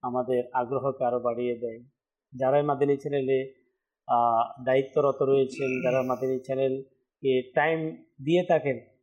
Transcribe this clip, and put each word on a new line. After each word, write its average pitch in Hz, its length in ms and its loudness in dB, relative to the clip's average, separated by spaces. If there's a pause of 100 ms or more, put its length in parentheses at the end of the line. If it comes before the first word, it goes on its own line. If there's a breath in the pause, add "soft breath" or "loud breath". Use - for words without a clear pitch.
আমাদের 123 420 -2 (100)
আগ্রহকে 127 520 -2
আরো 123 140 0
বাড়িয়ে 120 400 -2
দেয়। 117 200 -8 (560)
যারাই 131 280 2
মাদানী 143 340 2
চ্যানেলে, 135 560 -2 (540)
আহ, 120 580 2
দায়িত্বরত 135 560 2
রয়েছেন, 135 640 0
যারা 127 180 2
মাদানী 131 380 -2
চ্যানেলকে 131 1160 -2
টাইম 160 480 0 (200)
দিয়ে 175 240 2
থাকেন 143 560 0